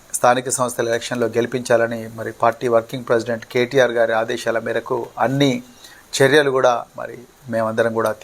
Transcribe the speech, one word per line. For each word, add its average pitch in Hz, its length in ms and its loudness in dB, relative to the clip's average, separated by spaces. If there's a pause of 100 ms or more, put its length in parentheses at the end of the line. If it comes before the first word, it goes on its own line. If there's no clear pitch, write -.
(160)
స్థానిక 127 320 2 (100)
సంస్థల 120 340 -2
ఎలక్షన్లో 120 340 -2 (100)
గెలిపించాలని 120 640 0 (180)
మరి 110 140 -8 (100)
పార్టీ 117 240 0 (100)
వర్కింగ్ 117 320 -2
ప్రెసిడెంట్ 113 440 0
కేటీఆర్ 123 460 2
గారి 113 140 2 (100)
ఆదేశాల 117 440 -4
మేరకు 117 320 -4 (280)
అన్ని 135 260 2 (640)
చర్యలు 139 420 6
కూడా 127 160 4 (240)
మరి 117 200 -10 (340)
మేమందరం 113 480 0
కూడా 110 120 0 (120)